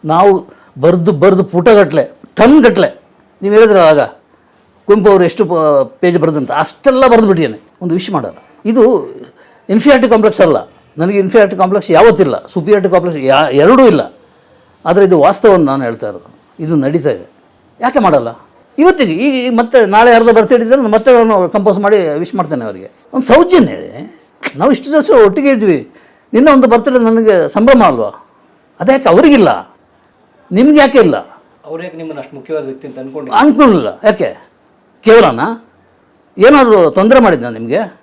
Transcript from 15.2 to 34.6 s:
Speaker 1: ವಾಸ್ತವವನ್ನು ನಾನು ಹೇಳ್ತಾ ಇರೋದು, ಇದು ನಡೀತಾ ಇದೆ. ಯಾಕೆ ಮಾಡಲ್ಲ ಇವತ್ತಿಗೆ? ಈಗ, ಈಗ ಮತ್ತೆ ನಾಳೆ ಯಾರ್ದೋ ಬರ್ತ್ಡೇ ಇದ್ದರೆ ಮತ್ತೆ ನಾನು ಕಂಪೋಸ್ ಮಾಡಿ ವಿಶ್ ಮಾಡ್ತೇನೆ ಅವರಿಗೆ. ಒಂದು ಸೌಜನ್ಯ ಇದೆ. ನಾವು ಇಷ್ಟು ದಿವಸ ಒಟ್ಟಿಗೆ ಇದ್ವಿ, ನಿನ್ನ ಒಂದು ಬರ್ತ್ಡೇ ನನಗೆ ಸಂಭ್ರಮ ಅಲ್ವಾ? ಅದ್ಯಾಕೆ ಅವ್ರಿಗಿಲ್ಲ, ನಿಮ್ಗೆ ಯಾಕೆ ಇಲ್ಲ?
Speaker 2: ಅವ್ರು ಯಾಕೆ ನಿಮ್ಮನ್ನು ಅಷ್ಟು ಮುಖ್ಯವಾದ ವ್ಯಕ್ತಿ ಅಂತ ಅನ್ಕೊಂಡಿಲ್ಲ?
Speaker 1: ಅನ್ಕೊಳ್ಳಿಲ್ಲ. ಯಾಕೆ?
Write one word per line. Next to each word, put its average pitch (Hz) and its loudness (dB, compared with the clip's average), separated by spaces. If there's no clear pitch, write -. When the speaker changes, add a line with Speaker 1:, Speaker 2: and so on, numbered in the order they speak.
Speaker 1:
ವಾಸ್ತವವನ್ನು 185 2
ನಾನು 135 -4
ಹೇಳ್ತಾ 113 -8
ಇರೋದು, 90 -16
ಇದು 160 -4
ನಡೀತಾ 143 -2
ಇದೆ. 92 -10
ಯಾಕೆ 254 -2
ಮಾಡಲ್ಲ 139 -2
ಇವತ್ತಿಗೆ? 302 0
ಈಗ, 262 -4
ಈಗ 247 -4
ಮತ್ತೆ 233 0
ನಾಳೆ 220 2
ಯಾರ್ದೋ 226 2
ಬರ್ತ್ಡೇ 226 2
ಇದ್ದರೆ 233 2
ಮತ್ತೆ 233 2
ನಾನು 202 0
ಕಂಪೋಸ್ 196 -2
ಮಾಡಿ 196 -2
ವಿಶ್ 175 -10
ಮಾಡ್ತೇನೆ 151 -6
ಅವರಿಗೆ. 98 -14
ಒಂದು - -6
ಸೌಜನ್ಯ 294 2
ಇದೆ. 90 -16
ನಾವು 233 0
ಇಷ್ಟು - -6
ದಿವಸ 311 0
ಒಟ್ಟಿಗೆ 277 0
ಇದ್ವಿ, 202 -2
ನಿನ್ನ 262 2
ಒಂದು 262 4
ಬರ್ತ್ಡೇ 240 0
ನನಗೆ 220 0
ಸಂಭ್ರಮ 233 2
ಅಲ್ವಾ? 113 -4
ಅದ್ಯಾಕೆ 262 -2
ಅವ್ರಿಗಿಲ್ಲ, 185 2
ನಿಮ್ಗೆ 277 2
ಯಾಕೆ 277 2
ಇಲ್ಲ? 160 2
Speaker 2:
ಅವ್ರು 165 -14
ಯಾಕೆ 160 -16
ನಿಮ್ಮನ್ನು 156 -14
ಅಷ್ಟು 139 -20
ಮುಖ್ಯವಾದ 143 -10
ವ್ಯಕ್ತಿ 135 -14
ಅಂತ 131 -18
ಅನ್ಕೊಂಡಿಲ್ಲ? 135 -8
Speaker 1:
ಅನ್ಕೊಳ್ಳಿಲ್ಲ. 202 0
ಯಾಕೆ? 175 -4